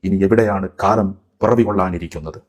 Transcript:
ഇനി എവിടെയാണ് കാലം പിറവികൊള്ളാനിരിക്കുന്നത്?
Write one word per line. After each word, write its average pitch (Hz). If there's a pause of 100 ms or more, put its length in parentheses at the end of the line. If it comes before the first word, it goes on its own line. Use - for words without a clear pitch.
ഇനി 95
എവിടെയാണ് 104 (140)
കാലം 101 (320)
പിറവികൊള്ളാനിരിക്കുന്നത്? 92